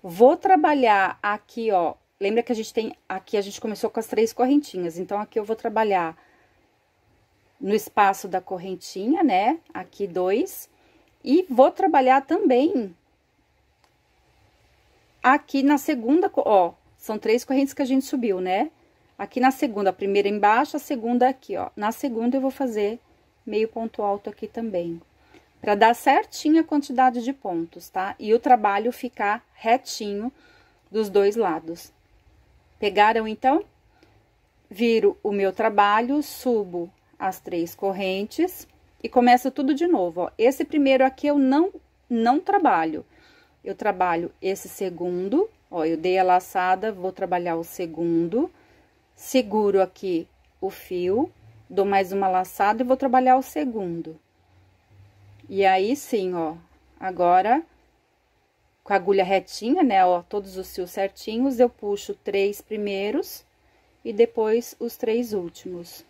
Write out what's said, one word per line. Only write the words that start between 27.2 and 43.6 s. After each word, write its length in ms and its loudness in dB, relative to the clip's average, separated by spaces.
de 100 -6
pontos, 560 -8
tá? 300 -6
E 160 0
o 40 0
trabalho 520 2
ficar 520 -4
retinho 760 -4
dos 180 -4
dois 260 2
lados. 560 -4
Pegaram, 500 2
então? 380 0
Viro 540 2
o 80 -2
meu 200 0
trabalho, 680 2
subo 720 -4
as 220 -6
três 340 -6
correntes 920 -4
e 80 -10
começo 400 6
tudo 240 -2
de 140 0
novo, 340 0
ó. 160 -4
Esse 260 2
primeiro 400 4
aqui 220 0
eu 140 2
não, 320 2
não 320 0
trabalho. 640 0